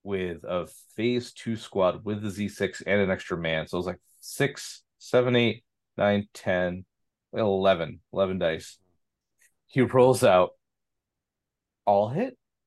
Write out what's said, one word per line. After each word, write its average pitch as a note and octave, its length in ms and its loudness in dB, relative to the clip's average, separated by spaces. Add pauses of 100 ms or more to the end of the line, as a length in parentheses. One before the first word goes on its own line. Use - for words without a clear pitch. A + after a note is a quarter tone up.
with F#2 400 -6
a F2 240 -4 (280)
phase A#2+ 380 -2
two A2+ 240 -8
squad, F#2+ 480 -2
with G#2 160 -6
the G#2+ 80 -6
Z G2 200 -6
six - 320 -6
and G2+ 200 0
an F#2+ 100 0
extra F2+ 260 -4
man. D#2+ 300 -4
So F2 100 -6
it - 20 -2
was F2+ 80 -6
like F2+ 140 -10 (180)
six, - 640 -6 (160)
seven, B2 360 0
eight, A#2 280 0 (340)
nine, G2+ 360 0
ten, F2+ 520 -2 (480)
eleven, F#2+ 680 0 (120)
eleven F#2 260 0
dice. E2 380 -4 (880)
He C3+ 140 0
rolls B2 420 6
out, F#2 280 6 (1300)
"All G#2 240 2
hit?" A#3 280 -4 (300)